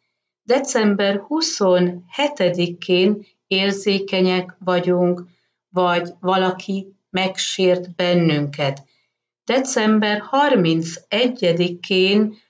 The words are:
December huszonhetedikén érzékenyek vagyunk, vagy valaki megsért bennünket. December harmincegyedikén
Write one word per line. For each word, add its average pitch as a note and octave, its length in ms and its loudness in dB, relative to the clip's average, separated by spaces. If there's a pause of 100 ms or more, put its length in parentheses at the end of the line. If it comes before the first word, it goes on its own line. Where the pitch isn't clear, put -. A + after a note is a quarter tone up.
(440)
December G#3 760 0
huszonhetedikén F#3 2000 0 (220)
érzékenyek F#3+ 1120 0
vagyunk, F3+ 640 0 (460)
vagy F3 400 0 (100)
valaki F#3 680 -2 (220)
megsért F#3 840 -2
bennünket. D3+ 880 0 (600)
December G#3+ 760 0
harmincegyedikén G3 2250 0 (120)